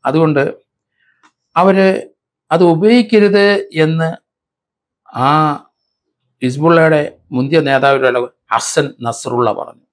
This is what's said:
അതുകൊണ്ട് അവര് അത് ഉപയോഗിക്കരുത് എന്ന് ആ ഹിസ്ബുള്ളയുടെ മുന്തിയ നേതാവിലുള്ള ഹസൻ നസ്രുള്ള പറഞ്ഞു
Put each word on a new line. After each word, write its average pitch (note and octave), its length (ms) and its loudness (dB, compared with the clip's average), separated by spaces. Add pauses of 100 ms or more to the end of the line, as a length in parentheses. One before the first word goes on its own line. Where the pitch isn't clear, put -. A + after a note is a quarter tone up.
അതുകൊണ്ട് D3+ 500 0 (1000)
അവര് F#3+ 540 0 (420)
അത് F3 120 2 (100)
ഉപയോഗിക്കരുത് G#3 920 2 (160)
എന്ന് D#3+ 260 -2 (1160)
ആ C#3 40 2 (1120)
ഹിസ്ബുള്ളയുടെ D#3 760 0 (140)
മുന്തിയ C#3 280 0
നേതാവിലുള്ള C3+ 580 0 (340)
ഹസൻ C3+ 420 -4 (120)
നസ്രുള്ള A#2+ 460 -4
പറഞ്ഞു - 400 -12